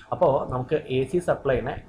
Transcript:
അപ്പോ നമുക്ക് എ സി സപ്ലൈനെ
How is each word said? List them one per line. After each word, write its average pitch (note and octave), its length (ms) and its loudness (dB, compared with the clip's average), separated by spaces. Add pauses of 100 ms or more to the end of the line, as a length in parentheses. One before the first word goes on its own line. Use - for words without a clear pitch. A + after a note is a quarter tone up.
(120)
അപ്പോ C#3+ 400 2
നമുക്ക് B2+ 240 -2
എ C3 280 0
സി F3 160 0
സപ്ലൈനെ C3 680 -2